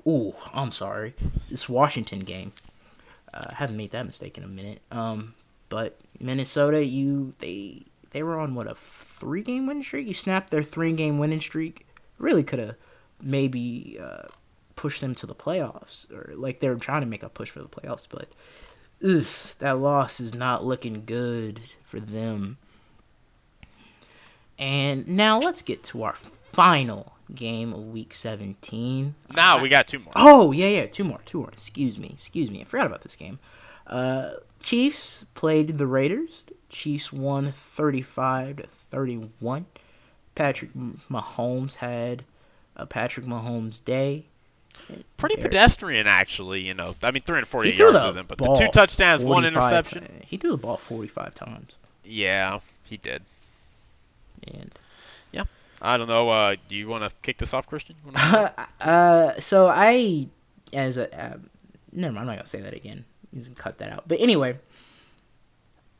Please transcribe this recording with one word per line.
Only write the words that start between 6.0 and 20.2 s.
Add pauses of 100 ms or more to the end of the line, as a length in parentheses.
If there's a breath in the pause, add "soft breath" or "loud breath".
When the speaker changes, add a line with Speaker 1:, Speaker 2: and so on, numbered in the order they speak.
Speaker 1:
Minnesota,
you,
they, (260)
they
were
on,
what,
a
three-game
winning
streak?
You
snapped
their
three-game
winning
streak. (340)
Really
coulda (480 soft breath)
maybe,
uh, (520)
pushed
them
to
the
playoffs,
or,
like,
they
were
trying
to
make
a
push
for
the
playoffs,
but, (760 soft breath)
oof,
that
loss
is